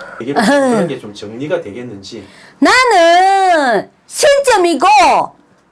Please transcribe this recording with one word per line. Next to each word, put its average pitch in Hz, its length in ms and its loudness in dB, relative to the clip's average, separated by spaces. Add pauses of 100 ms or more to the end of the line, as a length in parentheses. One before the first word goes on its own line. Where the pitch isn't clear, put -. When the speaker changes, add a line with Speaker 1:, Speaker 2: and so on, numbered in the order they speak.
(220)
Speaker 1:
이게 135 140 -8
Speaker 2:
<laughs> - 0 -
Speaker 1:
그런 240 520 0
게 139 120 -8
좀 104 140 -18
정리가 123 480 -8
되겠는지. 104 640 -16 (340)
Speaker 2:
나는 359 1300 2 (180)
신점이고 427 800 2 (840)